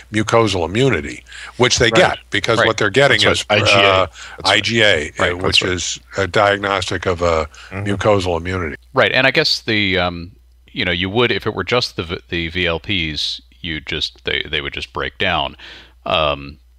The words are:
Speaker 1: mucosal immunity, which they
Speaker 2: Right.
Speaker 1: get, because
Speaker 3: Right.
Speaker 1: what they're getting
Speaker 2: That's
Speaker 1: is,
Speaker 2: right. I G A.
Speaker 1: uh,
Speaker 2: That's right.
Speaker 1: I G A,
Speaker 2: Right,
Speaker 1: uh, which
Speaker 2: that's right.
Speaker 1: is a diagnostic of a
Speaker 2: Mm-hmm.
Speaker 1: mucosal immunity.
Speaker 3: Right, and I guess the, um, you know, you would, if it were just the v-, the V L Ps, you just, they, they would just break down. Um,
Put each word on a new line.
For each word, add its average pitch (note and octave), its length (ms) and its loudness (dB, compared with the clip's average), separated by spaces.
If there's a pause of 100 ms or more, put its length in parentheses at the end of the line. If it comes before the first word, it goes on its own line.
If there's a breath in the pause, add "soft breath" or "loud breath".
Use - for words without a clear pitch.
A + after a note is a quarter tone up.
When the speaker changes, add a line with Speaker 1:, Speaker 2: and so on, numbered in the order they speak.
(120)
Speaker 1:
mucosal G#2+ 540 2
immunity, F2 580 -2 (320 loud breath)
which B2 240 2
they A#2+ 60 4
Speaker 2:
Right. A2+ 100 2
Speaker 1:
get, - 220 4 (140)
because G2 280 0
Speaker 3:
Right. F#2+ 80 4
Speaker 1:
what A2 100 0
they're G#2+ 120 0
getting B2+ 320 4
Speaker 2:
That's F#2+ 180 2
Speaker 1:
is, - 100 -6
Speaker 2:
right. G#2 120 4
I G2+ 40 0
G G#2 60 2
A. G2+ 80 4
Speaker 1:
uh, G2 260 4
Speaker 2:
That's - 240 -12 (140)
right. - 20 -6
Speaker 1:
I G2+ 140 2
G A2 240 2
A, D#2+ 360 2
Speaker 2:
Right, F#2 120 0
Speaker 1:
uh, F2+ 60 -6
which F#2+ 240 0
Speaker 2:
that's - 0 -
right. F#2 100 0
Speaker 1:
is - 280 -6 (180)
a G2 100 0
diagnostic G2+ 760 0
of F2 160 -2
a D#2+ 260 2 (220 loud breath)
Speaker 2:
Mm-hmm. G2+ 240 -6
Speaker 1:
mucosal F#2+ 440 2
immunity. F2 380 -6 (180)
Speaker 3:
Right, A2+ 200 2
and C3 120 2
I C3 60 2
guess - 300 0
the, G#2 360 0
um, F2 340 -2 (420)
you A#2+ 100 -4
know, F2+ 80 0
you F2 180 -2
would, A#2 220 2
if G2 160 -4
it G#2+ 60 -2
were G2 100 -4
just A#2+ 320 -2
the G2 80 -6
v-, E2 240 -8
the E2+ 220 -4
V F2 180 -2
L E2 140 -2
Ps, D#2+ 600 -4 (200)
you D#2 200 -8
just, - 420 -8
they, - 260 -2
they D2+ 120 -2
would C#2 100 -8
just - 220 -12
break C#2 240 -8
down. E2 400 -2 (480 loud breath)
Um, C#2+ 540 -2 (200)